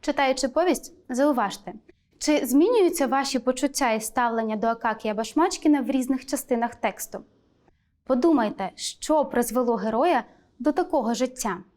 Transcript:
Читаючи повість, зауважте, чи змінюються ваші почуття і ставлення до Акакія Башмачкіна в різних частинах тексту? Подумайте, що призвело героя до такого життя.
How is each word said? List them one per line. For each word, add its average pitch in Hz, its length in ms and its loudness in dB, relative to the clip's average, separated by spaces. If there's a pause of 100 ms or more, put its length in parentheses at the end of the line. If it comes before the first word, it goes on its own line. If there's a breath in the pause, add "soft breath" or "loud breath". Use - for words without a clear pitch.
Читаючи 269 460 0
повість, 330 460 0 (160)
зауважте, 240 640 0 (440)
чи 302 280 2
змінюються 330 640 4
ваші 262 320 0
почуття 262 520 0
і 220 100 0
ставлення 226 540 -2
до 214 120 -2
Акакія 226 460 -2
Башмачкіна 294 680 0
в 220 80 -6
різних 262 360 -2
частинах 240 500 -4
тексту? - 480 -8 (800)
Подумайте, 247 720 2
що - 500 0
призвело 240 500 0
героя 226 480 0 (360 soft breath)
до 285 120 2
такого 277 420 0
життя. 233 440 -4 (200)